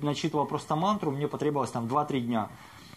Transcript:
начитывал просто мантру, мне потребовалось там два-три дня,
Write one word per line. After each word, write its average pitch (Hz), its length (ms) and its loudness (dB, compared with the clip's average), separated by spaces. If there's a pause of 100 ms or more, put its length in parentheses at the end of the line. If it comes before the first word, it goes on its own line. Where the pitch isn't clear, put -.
начитывал 147 460 0
просто 151 280 -2
мантру, 185 360 2
мне 143 180 0
потребовалось 143 420 0
там 117 160 -2
два-три 139 360 2
дня, 117 260 0 (480)